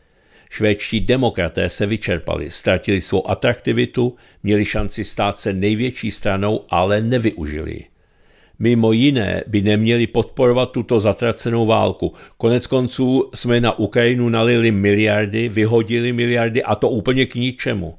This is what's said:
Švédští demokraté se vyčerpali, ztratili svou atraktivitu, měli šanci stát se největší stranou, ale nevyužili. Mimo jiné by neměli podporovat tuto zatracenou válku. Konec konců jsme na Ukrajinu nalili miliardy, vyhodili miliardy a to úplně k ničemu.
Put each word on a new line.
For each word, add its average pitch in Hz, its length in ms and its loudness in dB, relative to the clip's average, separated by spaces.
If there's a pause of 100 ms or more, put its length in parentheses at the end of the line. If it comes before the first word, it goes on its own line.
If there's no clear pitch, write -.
(520)
Švédští 107 480 0
demokraté 95 680 0
se 104 180 -4
vyčerpali, 80 640 -4
ztratili 95 500 0
svou - 300 -2
atraktivitu, 123 840 -2 (260)
měli 104 220 2
šanci 104 400 -4
stát 101 340 -4
se 104 140 -4
největší 107 580 -2
stranou, 101 580 -2
ale 98 340 2
nevyužili. 80 840 -4 (720)
Mimo 113 340 4
jiné 113 540 2
by 104 160 0
neměli 110 440 2
podporovat 123 640 2
tuto 117 300 0
zatracenou 113 640 0
válku. 104 480 0 (220)
Konec 117 300 0
konců 127 680 0
jsme 120 260 0
na 117 180 0
Ukrajinu 120 500 2
nalili 117 420 2
miliardy, 107 800 2
vyhodili 113 640 0
miliardy 120 500 0
a 107 120 -2
to 110 140 0
úplně 127 380 0
k - 80 -8
ničemu. 120 640 -4